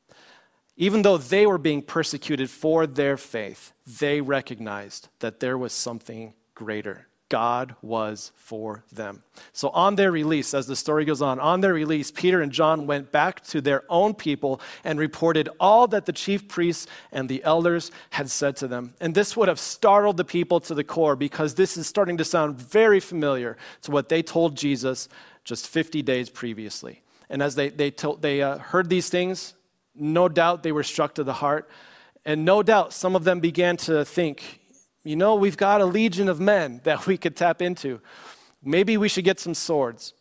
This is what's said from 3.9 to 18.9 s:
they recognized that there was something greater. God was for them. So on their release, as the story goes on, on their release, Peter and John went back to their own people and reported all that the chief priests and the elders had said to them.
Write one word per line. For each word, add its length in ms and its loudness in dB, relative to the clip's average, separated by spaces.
they 220 0
recognized 880 -6
that 220 -8
there 180 -2
was 140 -6
something 600 -10
greater. 540 -10
God 540 -2
was 540 -6
for 560 -14
them. 320 -14
So 180 -4
on 260 4
their 160 4
release, 420 0
as 120 -2
the 100 -6
story 280 0
goes 160 -2
on, 200 0
on 200 2
their 120 4
release, 400 -2
Peter 280 2
and 120 -2
John 340 2
went 240 -4
back 360 0
to 140 -4
their 280 2
own 260 2
people 460 -4
and 140 -4
reported 500 0
all 300 6
that 180 -2
the 60 -4
chief 340 -4
priests 400 -2
and 180 -6
the 140 -4
elders 480 2
had 200 -6
said 260 -2
to 120 -8
them. 320 -8